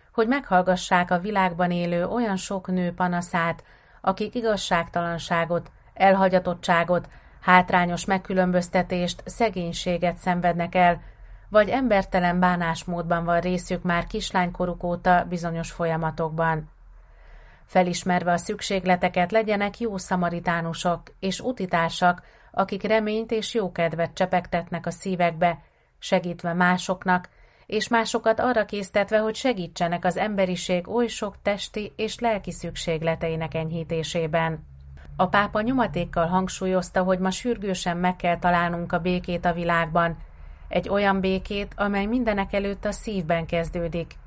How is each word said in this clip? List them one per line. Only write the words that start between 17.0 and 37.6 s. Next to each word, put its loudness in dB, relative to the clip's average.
Felismerve 2
a 2
szükségleteket, 0
legyenek 0
jó -4
szamaritánusok -2
és -4
utitársak, 0
akik -2
reményt 0
és -2
jókedvet -2
csepegtetnek -2
a -4
szívekbe, 0
segítve -2
másoknak, 0
és -4
másokat 2
arra 2
késztetve, 0
hogy -2
segítsenek -2
az 0
emberiség 0
oly 0
sok -6
testi -4
és -4
lelki -2
szükségleteinek -4
enyhítésében. -2
A 2
pápa 2
nyomatékkal 0
hangsúlyozta, 0
hogy 2
ma 0
sürgősen -2